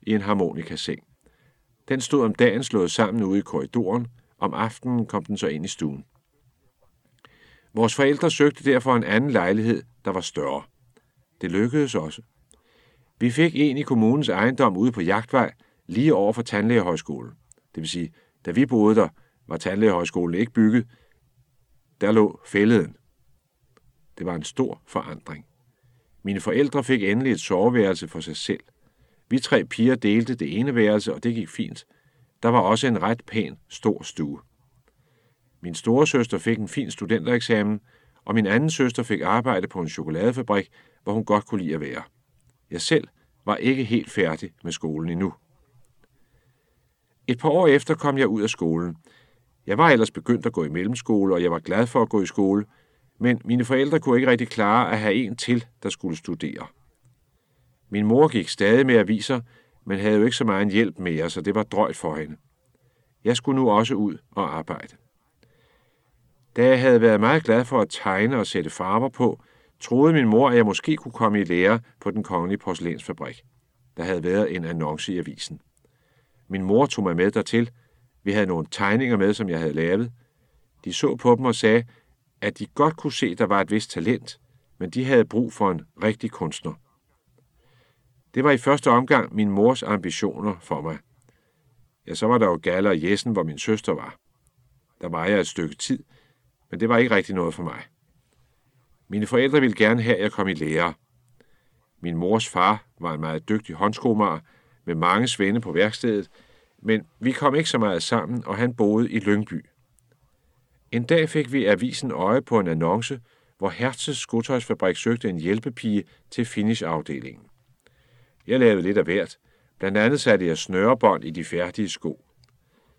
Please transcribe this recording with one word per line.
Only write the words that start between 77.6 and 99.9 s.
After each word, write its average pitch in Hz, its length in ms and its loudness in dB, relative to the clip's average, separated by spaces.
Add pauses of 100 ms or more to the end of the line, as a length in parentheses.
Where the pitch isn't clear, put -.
Vi 101 100 -4
havde 104 140 0
nogle 82 240 -4
tegninger 113 460 0
med, 101 180 2
som 104 140 -6
jeg 82 100 -4
havde 80 140 -2
lavet. 92 400 -2 (720)
De 92 80 -8
så 139 240 -2
på 123 200 4
dem 127 80 -6
og 120 100 2
sagde, 113 300 4 (560)
at 101 180 -6
de 104 80 -8
godt 156 300 0
kunne 143 160 -8
se, 92 220 -4
der 110 100 0
var 98 160 2
et 90 100 -2
vist 107 200 -2
talent, - 500 -4 (380)
men 90 120 -8
de 127 140 -4
havde 131 200 4
brug 104 280 -4
for 98 180 0
en 85 100 -4 (220)
rigtig 107 280 -4
kunstner. - 420 -8 (1600)
Det 131 100 0
var 147 60 6
i 135 80 6
første 139 320 2
omgang 120 440 4
min 104 160 2
mors 110 320 2
ambitioner 92 800 -4
for 73 200 -6
mig. 78 180 -8 (1080)
Ja, 85 80 -10
så 107 120 -2
var 120 120 4
der 110 80 4
jo 85 160 2
Galle 92 260 0
og 85 140 0
Jessen, 101 300 0
hvor 95 100 0
min 80 160 -6
søster 107 340 -2
var. 69 240 -8 (840)
Der 90 80 -10
var 82 180 -4
jeg 101 140 2
et 85 60 -2
stykke 82 280 -6
tid, - 300 -6 (640)
men 85 100 -8
det 113 80 0
var 120 100 4
ikke 120 160 2
rigtig 98 200 -2
noget 85 200 -2
for - 80 -10
mig. - 180 -10 (1300)
Mine 104 180 -4
forældre 135 340 4
ville 120 160 2
gerne 113 260 4